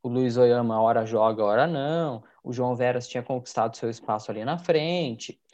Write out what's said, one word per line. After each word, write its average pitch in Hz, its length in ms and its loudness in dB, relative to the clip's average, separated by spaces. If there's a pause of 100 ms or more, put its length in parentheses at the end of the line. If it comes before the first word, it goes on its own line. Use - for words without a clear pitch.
o 131 80 -8
Luiz 123 280 0
Oyama 120 440 4
ora 113 240 4
joga, 110 380 2
ora 107 240 4
não, 151 560 -4 (220)
o 131 80 -8
João 123 240 -2
Veras 123 320 0
tinha 123 160 -6
conquistado 123 520 -4
seu 117 140 -6
espaço 113 400 -6
ali 107 140 -8
na 151 120 -4
frente, 160 840 -2 (140)